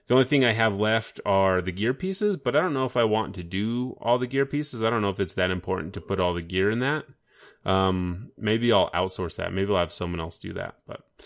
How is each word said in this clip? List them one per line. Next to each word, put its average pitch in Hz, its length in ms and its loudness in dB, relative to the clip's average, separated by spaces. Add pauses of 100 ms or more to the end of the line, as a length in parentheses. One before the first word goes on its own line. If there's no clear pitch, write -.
The 123 80 2
only 131 100 6
thing 135 200 2
I 117 80 4
have 107 280 2
left 110 460 0
are 95 340 4
the 90 120 -4
gear 104 220 -2
pieces, 190 420 -2
but 127 200 -2
I 151 40 4
don't 175 140 0
know 131 120 0
if 127 100 -8
I 120 80 4
want 107 320 0
to 90 60 -6
do 110 580 -4
all 120 180 2
the 123 80 -2
gear 135 200 0
pieces. 143 360 -4
I 113 80 2
don't 117 120 2
know 101 80 2
if 98 100 -4
it's 92 140 -2
that 92 160 2
important 90 440 -4
to 90 60 -8
put 92 200 -2
all 87 140 2
the 87 80 -4
gear 92 280 0
in 113 100 -2
that. 139 240 -2 (600)
Um, 95 720 0
maybe 117 340 2
I'll 95 180 4
outsource 92 460 -2
that. 87 160 -4
Maybe 98 200 0
I'll 95 80 4
have 85 120 0
someone 87 280 -4
else 82 180 -8
do 92 160 -10
that. 90 220 -8 (100)
But - 160 -14 (240)